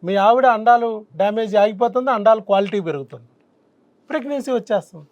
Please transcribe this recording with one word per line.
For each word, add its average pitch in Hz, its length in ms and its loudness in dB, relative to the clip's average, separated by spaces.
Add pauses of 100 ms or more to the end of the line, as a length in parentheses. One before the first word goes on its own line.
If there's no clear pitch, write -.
మీ 185 60 -4 (140)
ఆవిడ 247 180 4 (120)
అండాలు 233 320 2 (320)
డ్యామేజ్ 208 320 -2 (100)
ఆగిపోతుంది, 226 540 -2
అండాలు 220 320 2
క్వాలిటీ 202 380 0
పెరుగుతుంది, 135 400 -10 (840)
ప్రెగ్నెన్సీ 285 500 -6
వచ్చేస్తుంది. 180 520 -8